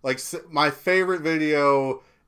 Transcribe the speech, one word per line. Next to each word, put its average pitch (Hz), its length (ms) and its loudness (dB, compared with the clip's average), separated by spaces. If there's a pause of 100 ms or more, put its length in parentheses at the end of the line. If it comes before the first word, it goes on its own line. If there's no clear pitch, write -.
Like, 131 160 -2
s-, - 180 -12 (140)
my 147 220 0
favorite 185 500 0
video 147 800 0 (260)